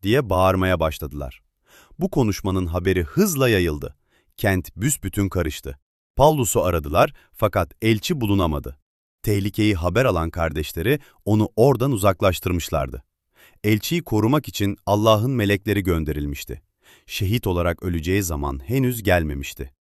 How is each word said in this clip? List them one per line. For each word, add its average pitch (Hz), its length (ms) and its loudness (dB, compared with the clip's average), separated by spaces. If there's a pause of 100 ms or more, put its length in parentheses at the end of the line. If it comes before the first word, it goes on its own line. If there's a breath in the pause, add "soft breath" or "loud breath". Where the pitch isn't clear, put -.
diye 110 260 2
bağırmaya 92 500 2
başladılar. 73 600 -6 (580 soft breath)
Bu 185 120 -2
konuşmanın 95 540 0
haberi 90 380 0
hızla 147 460 0
yayıldı. 82 460 0 (420)
Kent 95 380 -2
büsbütün 101 540 -2
karıştı. 76 500 -6 (360)
Paulus'u 131 480 2
aradılar 87 500 0 (200 soft breath)
fakat 101 380 -2 (100)
elçi 113 400 0
bulunamadı. 82 580 -2 (440)
Tehlikeyi 104 520 0
haber 90 300 0
alan 82 240 0
kardeşleri 82 680 -4 (260 soft breath)
onu 107 300 2
oradan 127 360 4
uzaklaştırmışlardı. 90 1120 0 (600 soft breath)
Elçiyi 110 400 0
korumak 117 440 0
için 101 380 -4
Allah'ın 107 460 4
melekleri 101 520 2
gönderilmişti. 73 760 -4 (440 soft breath)
Şehit 110 420 -2
olarak 87 360 0
öleceği 90 400 0
zaman 71 420 -4
henüz 123 380 -2
gelmemişti. 76 680 0 (120)